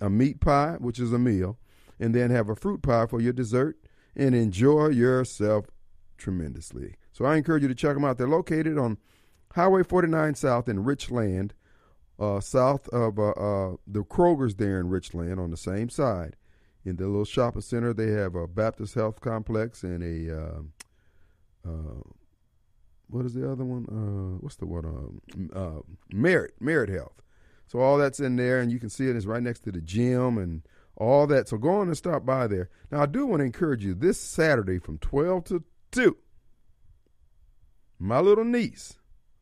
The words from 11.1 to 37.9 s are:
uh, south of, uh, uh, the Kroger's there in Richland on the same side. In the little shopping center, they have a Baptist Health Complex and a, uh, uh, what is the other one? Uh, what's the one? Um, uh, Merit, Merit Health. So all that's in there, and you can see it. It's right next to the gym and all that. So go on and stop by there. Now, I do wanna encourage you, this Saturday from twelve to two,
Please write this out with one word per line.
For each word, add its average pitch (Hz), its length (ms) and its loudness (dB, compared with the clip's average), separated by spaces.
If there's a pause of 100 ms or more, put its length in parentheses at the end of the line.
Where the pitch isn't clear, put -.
uh, 101 220 -2
south 135 480 0
of, 113 320 -2
uh, 104 100 2
uh, 98 460 -2 (100)
the 101 160 -4
Kroger's 135 540 2
there 98 240 0
in 87 80 -2
Richland 90 500 -4
on 87 120 -4
the 82 60 -8
same 101 320 -4
side. 104 460 -2 (500)
In 92 120 -6
the 95 100 -4
little 101 180 0
shopping 117 380 -2
center, 120 300 -2
they 110 180 -2
have 101 240 -2
a 85 140 -6
Baptist 107 460 -2
Health 110 260 -2
Complex 113 640 -4
and 90 180 -6
a, 82 340 -6
uh, 78 240 -8 (1040)
uh, 78 360 -10 (1080)
what 123 160 -4
is 123 100 -6
the 131 160 -4
other 131 140 -4
one? 123 240 -6
Uh, 98 520 -4
what's - 160 -12
the 87 100 -8
one? 85 180 -6
Um, 76 720 -10
uh, 85 260 -8 (320)
Merit, 113 460 2
Merit 135 300 0
Health. - 340 -8 (460)
So 120 100 -6
all 135 180 4
that's 143 240 0
in 127 160 0
there, 123 240 2
and 120 120 0
you 123 80 -2
can 113 100 -10
see 135 180 -2
it. 123 80 0
It's 107 80 -4
right 113 180 -4
next 120 180 -6
to 104 120 -8
the 87 80 -6
gym 120 560 0
and 85 260 -4 (340)
all 139 320 4
that. 135 200 2
So 110 100 -4
go 131 120 0
on 202 160 2
and 165 100 -2
stop 151 300 -4
by 131 220 0
there. 92 220 -4 (200)
Now, 147 120 0
I 147 40 2
do 233 180 -2
wanna 175 200 2
encourage 127 400 0
you, 95 100 0
this 156 260 2
Saturday 113 580 2
from 78 200 -10
twelve 175 460 -2
to 175 180 -4 (300)
two, 247 240 4 (1800)